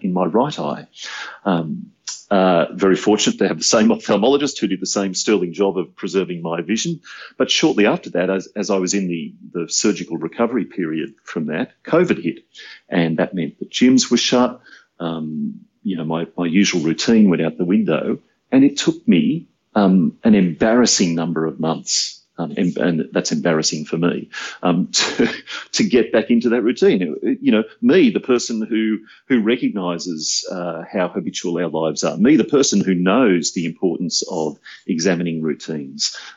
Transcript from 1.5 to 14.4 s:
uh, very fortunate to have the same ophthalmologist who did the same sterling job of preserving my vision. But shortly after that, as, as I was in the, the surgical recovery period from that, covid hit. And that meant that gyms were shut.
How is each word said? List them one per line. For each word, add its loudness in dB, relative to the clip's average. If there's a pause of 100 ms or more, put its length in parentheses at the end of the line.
uh, 4
very 4
fortunate 2
to 2
have -2
the -8
same 4
ophthalmologist 2
who 0
did -4
the -6
same -2
sterling 0
job 0
of -6
preserving -4
my -4
vision. -4 (360)
But 0
shortly 2
after 0
that, 0
as, -2
as -4
I 2
was -2
in -2
the, -8 (180)
the -6
surgical -2
recovery -2
period -6 (100)
from -6
that, -6 (100)
covid 0
hit. -6 (440)
And 0
that -2
meant -6
that -12
gyms 4
were 4
shut. 2 (400)